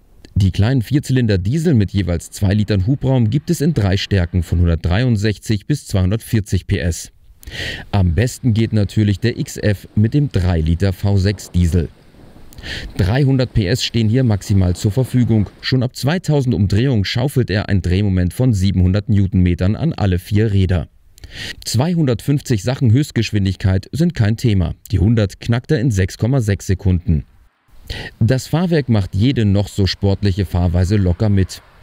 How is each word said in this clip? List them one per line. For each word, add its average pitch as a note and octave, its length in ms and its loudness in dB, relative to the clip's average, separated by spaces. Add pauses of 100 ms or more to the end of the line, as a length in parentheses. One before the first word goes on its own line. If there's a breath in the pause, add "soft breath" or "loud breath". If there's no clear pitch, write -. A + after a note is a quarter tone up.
(340)
Die F#2+ 180 2
kleinen A#2+ 300 2
Vierzylinder-Diesel C3 920 0
mit G#2 180 2
jeweils F2 400 -2
zwei G2 220 0
Litern G#2 340 0
Hubraum C3 420 0
gibt C#3+ 200 -2
es F3 100 -2
in D#3 140 0
drei G2 240 0
Stärken F2+ 460 0
von E2+ 160 -2
hundertdreiundsechzig G2+ 1080 0
bis D3 180 -4
zweihundertvierzig G2 840 -2
P F#2 120 0
S. E2 320 -4 (800 loud breath)
Am F2+ 240 2
besten A#2+ 380 0
geht G#2+ 200 0
natürlich G2+ 460 0
der - 180 -2
X - 200 -8
F - 360 -2
mit A2 200 2
dem D3 180 0
drei F2+ 300 0
Liter E2+ 320 0
V G2+ 240 -2
sechs G2 340 -2
Diesel. F2 380 2 (1080 loud breath)
Dreihundert B2+ 580 0
P A2 120 2
S - 180 -2
stehen A#2 240 0
hier B2 160 2
maximal G2 520 2
zur G#2+ 160 -2
Verfügung. A2+ 580 0 (120)
Schon C3 220 -2
ab B2 120 -6
zweitausend C#3+ 580 -2
Umdrehungen G2+ 520 0
schaufelt B2+ 440 -2
er G2 200 -2
ein F#2+ 120 2
Drehmoment F#2 520 0
von B2+ 200 2
siebenhundert F#2 560 2
Newtonmetern F#2 640 2
an D#3+ 180 -2
alle F2+ 260 0
vier G#2 340 0
Räder. F#2 340 0 (800 loud breath)
Zweihundertfünfzig C#3 1000 0
Sachen B2 280 0
Höchstgeschwindigkeit G2+ 1000 0
sind E3+ 220 0
kein G#2+ 240 0
Thema. F#2+ 380 0 (160)
Die F#2 80 0
hundert G#2+ 400 0
knackt A#2 320 -4
er D3+ 80 0
in B2+ 120 0
sechs F#2+ 260 -2
Komma C3 220 0
sechs G#2 280 -2
Sekunden. F2 580 0 (920 loud breath)
Das B2 280 0
Fahrwerk E3 420 0
macht G#2 260 0
jede A#2+ 280 2
noch G2+ 240 2
so G2 200 -2
sportliche G2 580 0
Fahrweise F2+ 520 0
locker G2 320 0
mit. G2 320 0 (220)